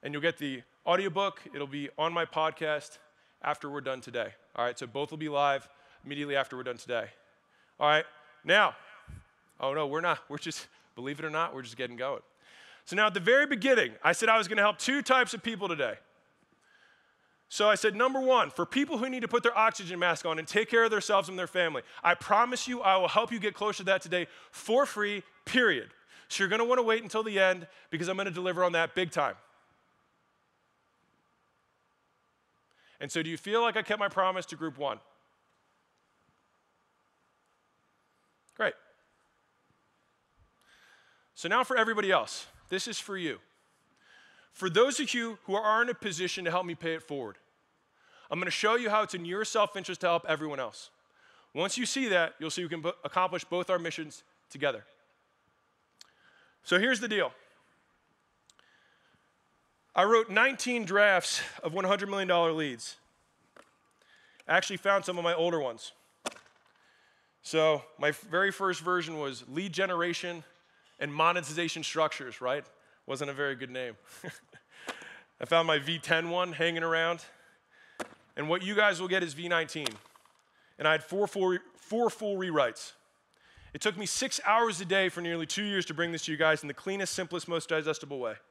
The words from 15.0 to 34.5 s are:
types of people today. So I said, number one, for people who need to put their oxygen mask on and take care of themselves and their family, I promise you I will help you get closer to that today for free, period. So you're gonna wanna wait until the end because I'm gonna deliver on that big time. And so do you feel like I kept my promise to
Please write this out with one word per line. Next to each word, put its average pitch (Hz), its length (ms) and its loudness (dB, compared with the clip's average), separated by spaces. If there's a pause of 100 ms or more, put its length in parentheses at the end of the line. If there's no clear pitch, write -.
types 262 320 2
of 220 100 -10
people 208 240 -6
today. 143 280 -2 (1500)
So 208 200 4
I 208 80 8
said, 208 180 2
number 262 260 2
one, 247 300 4
for 170 160 -2
people 285 320 -2
who 254 100 -2
need 254 120 -6
to 233 80 -6
put 233 160 2
their 233 120 4
oxygen 202 440 0
mask 175 260 0
on 160 140 -2
and 156 80 -10
take 214 200 2
care 233 140 6
of 226 80 4
themselves 196 380 2
and 185 100 -8
their 180 80 -4
family, 160 360 0 (200)
I 175 120 4
promise 233 520 2
you 247 140 -6
I 190 160 6
will 185 100 4
help 220 240 2
you 233 80 -4
get 202 160 -4
closer 208 240 -2
to 196 60 -10
that 226 180 2
today 175 240 -2 (240)
for 254 340 2
free, 208 380 -4 (220)
period. 196 460 2 (360)
So - 160 -2
you're 190 60 2
gonna 220 160 2
wanna 247 180 2
wait 226 220 2
until 214 180 -4
the 214 160 -2
end 185 300 2 (220)
because 170 180 -4
I'm 190 80 -2
gonna 196 160 -4
deliver 180 320 0
on 175 80 2
that 165 240 0
big 180 160 -2
time. 139 240 0 (3500)
And 143 140 -8
so 165 100 0
do 160 80 -4
you 160 60 -4
feel 214 240 0
like 233 160 2
I 214 60 0
kept 208 180 -2
my 202 80 0
promise 185 380 0
to 165 100 -14